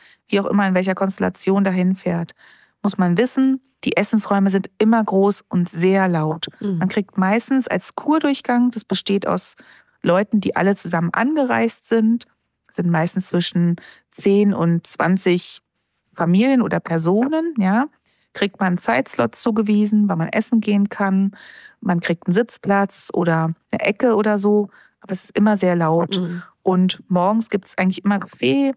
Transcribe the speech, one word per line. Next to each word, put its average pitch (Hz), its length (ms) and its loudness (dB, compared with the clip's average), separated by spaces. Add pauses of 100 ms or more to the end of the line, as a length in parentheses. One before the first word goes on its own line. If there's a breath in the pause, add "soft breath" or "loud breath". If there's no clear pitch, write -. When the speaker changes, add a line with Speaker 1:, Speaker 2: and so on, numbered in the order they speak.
(280 soft breath)
Speaker 1:
wie 202 120 0
auch 196 80 -4
immer, 202 200 2
in 185 60 0
welcher 185 220 0
Konstellation 190 680 -2
dahin 185 300 0
fährt, 170 400 -6 (480 soft breath)
muss 196 160 -2
man 175 200 2
wissen, 262 440 0 (220)
die - 140 -2
Essensräume 202 520 0
sind 190 300 -2
immer 220 240 4
groß 196 440 0
und 180 220 0
sehr 190 380 2
laut. 160 400 -2 (120)
Speaker 2:
Mhm. 196 200 -4
Speaker 1:
Man 180 80 0
kriegt 196 320 -4
meistens 233 480 0
als - 260 -4
Kurdurchgang, 269 800 0
das 220 120 -8
besteht 196 440 -2
aus - 280 -4 (460 soft breath)
Leuten, 196 400 2
die - 140 -2
alle 190 200 2
zusammen 170 380 -2
angereist 240 720 -2
sind, 226 380 0 (460)
sind 175 180 -2
meistens 170 380 0
zwischen 175 480 0 (340 loud breath)
zehn 202 460 2
und 170 320 0
zwanzig 180 760 0 (520)
Familien 214 500 2
oder 170 160 -2
Personen, 233 800 0
ja, 208 260 2 (480)
kriegt - 260 -4
man - 100 0
einen 180 100 0
Zeitslot 240 560 -2
zugewiesen, 208 720 2
wann 175 80 -2
man 165 120 -2
essen 220 320 0
gehen 202 280 0
kann. 196 460 0 (460 loud breath)
Man 175 180 0
kriegt 170 280 -6
einen 180 60 0
Sitzplatz 202 800 -2
oder 165 400 0 (180)
eine - 100 -4
Ecke 226 340 2
oder 208 240 2
so, 208 300 2 (320 soft breath)
aber - 120 -10
es 185 120 -8
ist - 120 -6
immer 208 200 4
sehr 180 180 2
laut. 170 440 0
Speaker 2:
Mhm. 175 220 -6 (220 loud breath)
Speaker 1:
Und 185 440 2
morgens 190 420 0
gibt's - 280 -6
eigentlich 185 260 -2
immer 202 160 0
Buffet, 269 580 -2